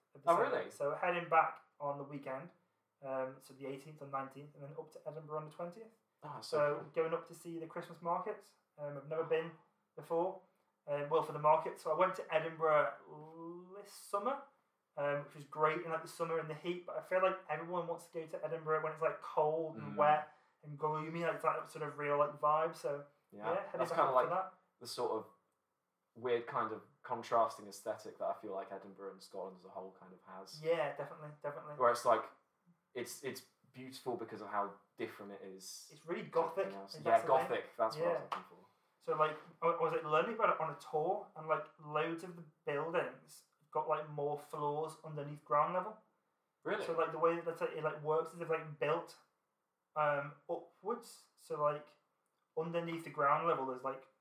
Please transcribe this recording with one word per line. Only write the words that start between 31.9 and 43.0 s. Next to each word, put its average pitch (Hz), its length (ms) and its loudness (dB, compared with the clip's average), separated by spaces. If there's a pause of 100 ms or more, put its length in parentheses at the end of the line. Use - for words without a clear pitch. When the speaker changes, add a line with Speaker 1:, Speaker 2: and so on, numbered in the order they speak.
Speaker 2:
it's, 117 140 0
like, 117 180 6 (720)
it's, - 280 -6
it's - 180 -6 (320)
beautiful 127 420 -6
because 110 240 -8
of 104 80 -10
how 101 240 -2 (260)
different 107 360 -6
it 98 80 -12 (120)
is - 380 -14
Speaker 1:
It's 151 140 -20
really 185 180 -4
Speaker 2:
to 165 160 2
everything 190 320 0
Speaker 1:
gothic, - 20 -8
Speaker 2:
else. - 220 -12
Speaker 1:
if - 100 -8
Speaker 2:
Yeah, 113 60 4
Speaker 1:
that's 113 120 8
the 123 40 -2
thing. 135 100 8
Speaker 2:
gothic. - 400 0
That's 113 200 2
what 165 80 2
I - 20 4
was 165 100 2
Speaker 1:
Yeah. 139 60 -4
Speaker 2:
looking - 260 -6
for. - 80 -20 (480)
Speaker 1:
So, 165 100 0
like, 151 220 4 (240)
I, 165 60 4
I 170 140 4
was, - 120 2
like, 160 100 0
learning 160 320 4
about 214 140 4
it 160 100 2
on 147 120 0
a 143 40 -8 (160)
tour, 185 360 0 (100)
and, 160 100 -10
like, 202 180 2 (140)
loads 160 460 -2
of 175 100 -12
the 170 80 -16 (220)
buildings 160 800 -2 (260)